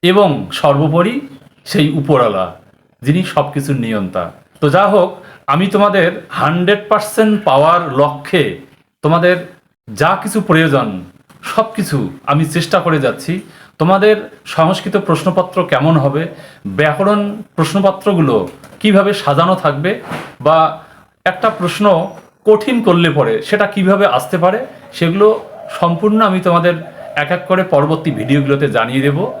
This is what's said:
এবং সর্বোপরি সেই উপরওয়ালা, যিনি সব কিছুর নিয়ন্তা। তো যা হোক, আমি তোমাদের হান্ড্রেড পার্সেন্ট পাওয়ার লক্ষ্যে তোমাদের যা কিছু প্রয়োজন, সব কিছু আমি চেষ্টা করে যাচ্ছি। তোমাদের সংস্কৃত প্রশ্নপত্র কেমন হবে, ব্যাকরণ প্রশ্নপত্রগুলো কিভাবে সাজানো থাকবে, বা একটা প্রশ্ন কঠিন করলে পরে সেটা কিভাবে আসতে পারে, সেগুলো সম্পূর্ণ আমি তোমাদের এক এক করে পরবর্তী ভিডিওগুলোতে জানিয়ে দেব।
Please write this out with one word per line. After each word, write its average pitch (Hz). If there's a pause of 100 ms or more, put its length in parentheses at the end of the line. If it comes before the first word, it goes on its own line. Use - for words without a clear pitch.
এবং 180
সর্বোপরি 160 (440)
সেই 151
উপরওয়ালা, 117 (460)
যিনি 156
সব 143
কিছুর 139
নিয়ন্তা। 98 (300)
তো 147
যা 190
হোক, 190 (260)
আমি 165
তোমাদের 196
হান্ড্রেড 180
পার্সেন্ট 214
পাওয়ার 151
লক্ষ্যে 139 (420)
তোমাদের 180 (460)
যা 165
কিছু 208
প্রয়োজন, 135 (420)
সব 220
কিছু 139 (160)
আমি 151
চেষ্টা 170
করে 160
যাচ্ছি। 151 (360)
তোমাদের 196 (160)
সংস্কৃত 180
প্রশ্নপত্র 185
কেমন 151
হবে, 139 (400)
ব্যাকরণ 196 (140)
প্রশ্নপত্রগুলো 165 (320)
কিভাবে 202
সাজানো 170
থাকবে, 165 (400)
বা 156 (420)
একটা 185
প্রশ্ন 180 (360)
কঠিন 214
করলে 170
পরে 120
সেটা 202
কিভাবে 196
আসতে -
পারে, 190 (280)
সেগুলো 202 (340)
সম্পূর্ণ 208
আমি 185
তোমাদের 175 (420)
এক 147
এক 180
করে 185
পরবর্তী 156
ভিডিওগুলোতে 139
জানিয়ে 117
দেব। 143